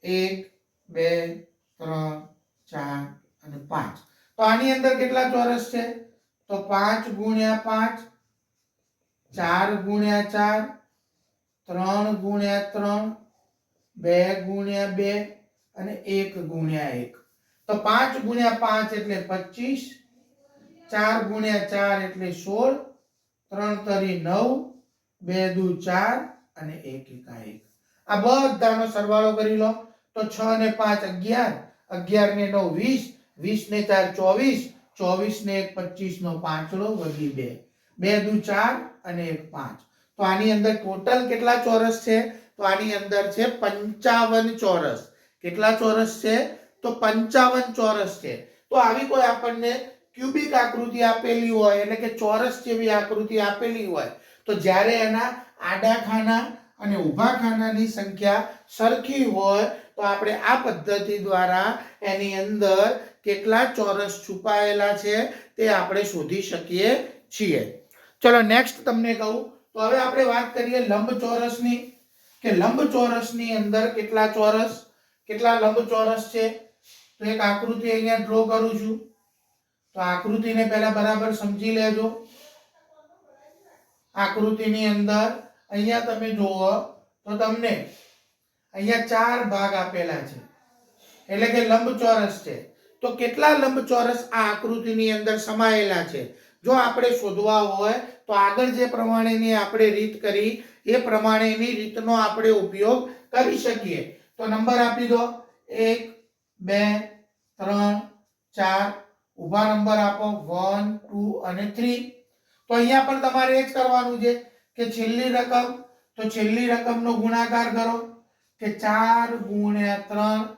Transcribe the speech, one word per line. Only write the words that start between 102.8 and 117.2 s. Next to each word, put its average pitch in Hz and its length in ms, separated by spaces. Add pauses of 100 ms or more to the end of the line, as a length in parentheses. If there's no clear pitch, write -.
કરી - 360
શકીએ. 208 360 (360)
તો 226 100
નંબર 226 340
આપી 240 320
દો, 233 80 (460)
એક, 226 340 (580)
બે, 202 220 (800)
ત્રણ, 202 360 (600)
ચાર, 196 320 (520)
ઊભા 202 300
નંબર 214 300
આપો 208 280 (200)
વન, 190 380 (120)
ટુ 202 240 (260)
અને 185 180 (100)
થ્રી. 240 240 (680)
તો 233 60
અહીંયા 254 320
પણ 269 160
તમારે 262 360
એ 262 40
જ - 100
કરવાનું 247 480
છે 240 100 (460)
કે 233 60 (120)
છેલ્લી 240 400
રકમ, 247 320 (500)
તો 220 120
છેલ્લી 226 440
રકમનો 233 380 (100)